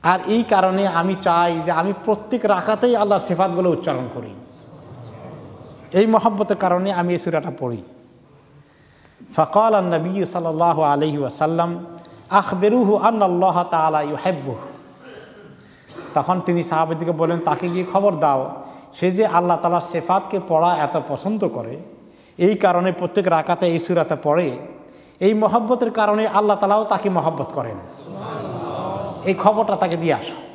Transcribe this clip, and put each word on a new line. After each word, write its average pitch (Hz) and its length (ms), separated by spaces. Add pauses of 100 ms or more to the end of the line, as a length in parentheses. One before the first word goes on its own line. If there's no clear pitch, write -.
আর 180 240
এই 220 160
কারণে 190 460
আমি 175 340
চাই 170 420
যে 175 60
আমি 170 220 (120)
প্রত্যেক 226 400
রাকাতেই 214 520
আল্লাহর 202 240
সিফাতগুলো 180 500
উচ্চারণ 135 440
করি, 110 200 (1600)
এই 202 140
মহব্বতের 208 500
কারণে 185 360
আমি 175 200
এই 170 60
সূরাটা 165 400
পড়ি।" 117 240 (1500)
ফাকালা 208 480
নবী 180 440
সাল্লাল্লাহু 165 580
আলাইহি 143 360
ওয়াসাল্লাম, 165 680 (440)
"আখবিরুহু 202 680
আন্নাল্লাহ 185 680
তাআলা 160 380
ইউহিব্বুহু।" 147 560 (1600)
তখন 175 260
তিনি 175 220
সাহাবীদেরকে 165 500
বলেন, 165 260
"তাকে 170 300
গিয়ে 175 240
খবর 196 240
দাও, 143 480 (300)
সে 180 160
যে 208 160
আল্লাহ 175 300
তাআলার 170 240
সিফাতকে 185 680
পড়া 170 280
এত 165 320
পছন্দ 190 400
করে, 120 280 (640)
এই 180 160
কারণে 180 380
প্রত্যেক 180 340
রাকাতে 170 400
এই 165 120
সূরাটা 165 440
পড়ে, 147 360 (640)
এই 202 140
মহব্বতের 226 560
কারণে 214 360
আল্লাহ 208 300
তাআলাও 208 280
তাকে 202 260
মহব্বত 156 420
করেন।" 113 240 (1500)
এই 185 100
খবরটা 208 420
তাকে 170 200
দিয়ে 165 180
আসো। - 200 (200)